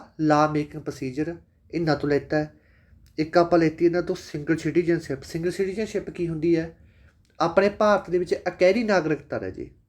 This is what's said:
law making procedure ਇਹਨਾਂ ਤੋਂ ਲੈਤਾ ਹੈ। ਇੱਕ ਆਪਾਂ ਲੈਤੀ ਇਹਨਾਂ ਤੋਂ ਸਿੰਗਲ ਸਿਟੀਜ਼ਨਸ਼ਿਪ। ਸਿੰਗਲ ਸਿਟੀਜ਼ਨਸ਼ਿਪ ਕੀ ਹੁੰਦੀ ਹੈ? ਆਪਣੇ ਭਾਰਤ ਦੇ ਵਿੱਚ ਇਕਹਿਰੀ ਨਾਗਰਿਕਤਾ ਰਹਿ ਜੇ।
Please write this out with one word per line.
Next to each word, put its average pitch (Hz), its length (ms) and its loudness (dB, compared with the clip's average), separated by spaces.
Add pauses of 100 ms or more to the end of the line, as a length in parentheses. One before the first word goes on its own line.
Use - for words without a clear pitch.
(240)
law 151 260 6
making 151 340 -4
procedure 143 500 -6 (360)
ਇਹਨਾਂ 156 260 0
ਤੋਂ 147 120 -2
ਲੈਤਾ 143 280 0
ਹੈ। 151 160 -2 (680)
ਇੱਕ 160 200 0
ਆਪਾਂ 170 200 4
ਲੈਤੀ 165 260 2
ਇਹਨਾਂ 175 180 2
ਤੋਂ 180 140 -4
ਸਿੰਗਲ 156 400 -4
ਸਿਟੀਜ਼ਨਸ਼ਿਪ। 160 680 -2
ਸਿੰਗਲ 170 280 -6
ਸਿਟੀਜ਼ਨਸ਼ਿਪ 196 600 -4
ਕੀ 170 180 -6
ਹੁੰਦੀ 165 280 0
ਹੈ? 165 140 -4 (720)
ਆਪਣੇ 170 300 4
ਭਾਰਤ 202 400 2
ਦੇ 180 80 0
ਵਿੱਚ 175 140 -2
ਇਕਹਿਰੀ 190 520 2
ਨਾਗਰਿਕਤਾ 156 540 0
ਰਹਿ 95 140 -6
ਜੇ। 64 180 -12 (180)